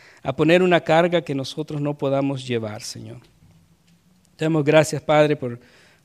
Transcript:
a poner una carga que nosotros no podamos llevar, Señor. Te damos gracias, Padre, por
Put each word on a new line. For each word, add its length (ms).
a 140
poner 260
una 200
carga 400
que 120
nosotros 480
no 160
podamos 500
llevar, 360
Señor. 380
Te 100
damos 180
gracias, 380
Padre, 340
por 240